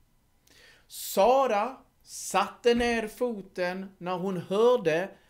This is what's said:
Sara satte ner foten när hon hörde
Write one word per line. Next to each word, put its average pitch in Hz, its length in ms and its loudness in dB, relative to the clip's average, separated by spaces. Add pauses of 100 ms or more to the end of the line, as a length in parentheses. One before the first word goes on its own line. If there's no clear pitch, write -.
(880)
Sara 240 920 0 (260)
satte - 720 0
ner 233 340 0
foten 190 920 -6
när 180 200 -4
hon 190 180 -4
hörde 190 760 2 (200)